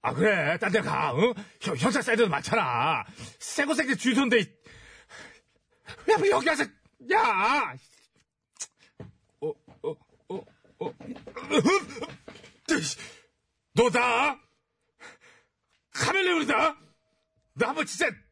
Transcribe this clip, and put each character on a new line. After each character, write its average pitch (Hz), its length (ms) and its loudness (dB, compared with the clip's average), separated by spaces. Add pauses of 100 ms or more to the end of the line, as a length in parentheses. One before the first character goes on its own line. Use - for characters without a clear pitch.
아, 120 120 -2
그래. 175 440 2
딴 202 140 -2
데 214 80 4
가. 143 340 -2
응? 214 180 2 (280)
혀-, 190 160 -4
혈자 220 260 0
사이드도 226 260 2
많잖아. 143 760 0 (340)
새고 294 360 -2
새끼 262 220 0
주유소인데. 247 400 2 (1800)
왜 392 100 4
여기 320 180 2
와서, 302 160 0 (480)
야! 226 640 2 (1700)
어, - 80 -6 (340)
어, 156 120 -6 (340)
어, 185 160 -10 (360)
어. - 120 -6 (2750)
너 233 160 6
다? 247 480 0 (1500)
카멜레온이다? 320 840 2 (800)
나 226 140 0
한번 294 180 -2
진짜 - 200 -2 (260)